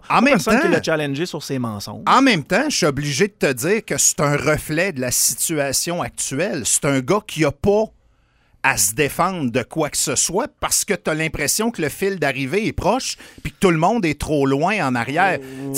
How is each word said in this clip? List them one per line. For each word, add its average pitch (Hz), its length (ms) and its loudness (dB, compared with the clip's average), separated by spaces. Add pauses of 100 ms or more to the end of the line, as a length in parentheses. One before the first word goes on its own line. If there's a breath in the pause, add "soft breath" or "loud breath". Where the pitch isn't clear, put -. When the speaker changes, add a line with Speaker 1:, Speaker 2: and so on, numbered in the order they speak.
Speaker 1:
En 143 80 4
Speaker 2:
Pas 185 40 6
Speaker 1:
même 269 140 6
Speaker 2:
personne 208 220 2
qui 277 100 4
Speaker 1:
temps 349 60 4
Speaker 2:
l'a - 100 2
challengé 151 440 -2
sur 160 180 -10
ses 135 160 -4
mensonges. 107 480 -6
Speaker 1:
En 220 140 6
même 226 200 2
temps, 202 260 0
je - 100 -2
suis 175 80 2
obligé 147 420 0
de - 60 -10
te 151 180 0
dire 165 320 -2
que 156 120 -4
c'est - 240 0
un 147 160 2
reflet 151 540 0
de 135 100 -6
la 123 120 -2
situation 147 920 -2
actuelle. 135 640 -4
C'est - 220 0
un 139 160 2
gars 185 220 2
qui 156 200 -2
a 139 80 2
pas 202 320 2 (840)
à 131 120 2
se - 160 0
défendre 156 580 0
de 123 100 0
quoi 151 280 -4
que - 80 -8
ce 131 180 -2
soit 202 320 -2 (100)
parce - 280 -2
que 196 80 0
t'as 180 180 -4
l'impression 156 580 -2
que 180 120 -4
le 147 80 0
fil 196 280 -4
d'arrivée 139 480 -2
est 147 60 -2
proche - 460 -2 (240 loud breath)
puis - 100 -10
que - 80 -20
tout 190 100 6
le 170 60 2
monde 185 300 2
est 143 120 -2
trop 139 280 0
loin 156 420 2
en 127 60 0
arrière. 143 440 0
Speaker 3:
Euh, 135 340 -10
Speaker 1:
Tu - 60 -8